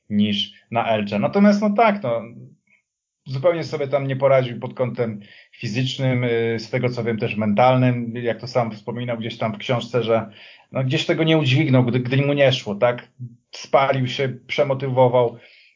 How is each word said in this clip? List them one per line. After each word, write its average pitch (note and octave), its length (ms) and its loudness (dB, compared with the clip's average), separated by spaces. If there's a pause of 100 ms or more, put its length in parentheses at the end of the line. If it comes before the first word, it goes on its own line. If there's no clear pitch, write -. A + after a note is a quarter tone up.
niż G#2 440 0 (180)
na A#2 160 -2
Elche. G#2 320 0
Natomiast, G3+ 420 4
no G#3+ 80 0
tak, G3+ 340 2
no, A#2 180 -4 (1040)
zupełnie D#3 380 -2
sobie C#3+ 240 -6
tam C3+ 200 -2
nie C3+ 80 -4
poradził C3 440 2
pod B2+ 140 -8
kątem A2+ 460 -4 (320)
fizycznym, B2+ 720 -2
y, A#2 360 0
z A2+ 100 -12
tego B2+ 200 0
co A#2+ 140 -4
wiem A2+ 140 -2
też A2+ 200 -4
mentalnym, B2 800 2
jak A#2 240 -4
to B2 80 -12
sam A#2 240 -2
wspominał A#2+ 460 -8
gdzieś A2+ 200 -8
tam A2+ 160 -2
w G#2 40 -12
książce, A#2+ 460 -2
że, A2 280 0 (400)
no, C3 120 -2
gdzieś C3 220 -2
tego D#3+ 180 0
nie D#3+ 140 4
udźwignął, C3 460 4
gdy, A#2+ 160 0
gdy B2+ 180 -2
mu C#3 160 2
nie C#3 180 4
szło, G#2 240 -4
tak? A#2+ 320 0 (440)
Spalił C3+ 560 0
się, C3 220 -4 (180)
przemotywował, B2+ 880 2 (380)